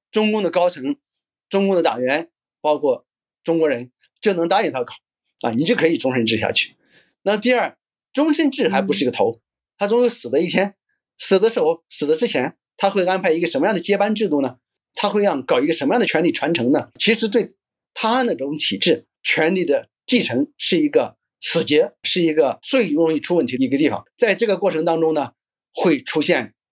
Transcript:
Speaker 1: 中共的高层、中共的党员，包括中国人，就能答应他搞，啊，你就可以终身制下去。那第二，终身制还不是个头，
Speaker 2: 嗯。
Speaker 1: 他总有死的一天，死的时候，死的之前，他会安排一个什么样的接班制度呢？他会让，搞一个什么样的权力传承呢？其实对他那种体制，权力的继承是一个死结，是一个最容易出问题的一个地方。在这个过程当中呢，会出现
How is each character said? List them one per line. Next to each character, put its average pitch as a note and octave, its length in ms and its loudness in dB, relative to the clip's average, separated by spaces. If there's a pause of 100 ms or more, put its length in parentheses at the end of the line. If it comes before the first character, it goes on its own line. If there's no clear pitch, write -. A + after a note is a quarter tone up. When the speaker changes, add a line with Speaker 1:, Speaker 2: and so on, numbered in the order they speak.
Speaker 1:
中 G#3+ 220 0
共 G#3+ 100 -2
的 F3 80 0
高 F3 200 0
层、 C#3+ 260 -4 (540)
中 G3 180 0
共 G3 80 2
的 E3+ 80 2
党 A#2+ 180 0
员， C#3+ 280 0 (320)
包 D3+ 160 2
括 C3+ 280 0 (380)
中 E3 160 0
国 D#3+ 80 2
人， B2+ 240 -4 (300)
就 G#3 100 2
能 E3+ 160 0
答 G3 160 2
应 D#3+ 80 -2
他 B2+ 120 -4
搞， - 100 -16 (480)
啊， A#2+ 100 -2
你 B2 140 0
就 G#3+ 100 2
可 D#3+ 120 2
以 E3 100 0
终 B2+ 160 -2
身 A#2+ 120 0
制 A2 120 0
下 - 120 -2
去。 - 260 -2 (480)
那 G3+ 120 2
第 A#3+ 160 0
二， G#3+ 260 -2 (360)
终 D4+ 200 2
身 D4+ 160 0
制 A#3+ 200 -2
还 - 120 0
不 G2 120 -2
是 - 100 -2
个 B2 80 0
头， G#2+ 200 0
Speaker 2:
嗯。 - 100 -12 (360)
Speaker 1:
他 G3+ 100 -2
总 A#3 140 2
有 B3 60 4
死 A3+ 220 -6
的 C3 100 0
一 F3+ 80 0
天， F#3+ 280 -2 (420)
死 - 220 2
的 G#3+ 100 2
时 A3 100 -4
候， E3 300 -2
死 - 160 -6
的 D3+ 100 2
之 A#3+ 100 -2
前， D3 300 -2 (220)
他 G3 120 0
会 G3 160 0
安 F#3+ 160 0
排 F3 100 2
一 E3 100 0
个 F3 60 0
什 C3+ 120 -2
么 D3+ 60 0
样 G#3+ 100 0
的 E3+ 60 -4
接 G3+ 160 0
班 G#3 180 0
制 G#3 140 -2
度 D3 120 0
呢？ - 180 -6 (340)
他 - 160 -2
会 G3+ 140 0
让， D#3 220 0
搞 C3 140 2
一 C#3+ 80 0
个 E3 60 2
什 C#3+ 120 -4
么 D#3 80 2
样 B3 60 2
的 G#3+ 60 2
权 F#3+ 180 0
力 F3 80 2
传 D#3 220 -2
承 B2 180 0
呢？ C#3+ 260 0
其 - 160 2
实 A3 140 -2
对 G#3+ 280 -2 (380)
他 A#3 280 0
那 A#3 120 0
种 C#3+ 240 -6
体 - 200 -2
制， - 300 0 (160)
权 D#3+ 300 0
力 F#3 120 0
的 C3+ 240 -2 (160)
继 A#3+ 180 2
承 B2 340 -2
是 - 200 -2
一 D3+ 100 2
个 C#3+ 300 0 (240)
死 - 240 0
结， D#3 260 2 (120)
是 - 180 -2
一 E3 120 2
个 D3+ 280 0
最 A3 300 0
容 D#3+ 220 2
易 D3+ 60 -2
出 F3 160 -4
问 D#3+ 100 2
题 B2+ 120 -6
的 C3 80 0
一 - 20 0
个 C3+ 100 0
地 D3 120 2
方。 G2 160 -8 (100)
在 G#3+ 200 2
这 A3+ 120 -2
个 G3+ 100 2
过 F#3 140 0
程 D#3+ 140 -2
当 E3 160 0
中 D#3+ 120 2
呢， C#3 200 -4 (400)
会 D#3 260 0
出 - 220 -4
现 D3 320 -2 (180)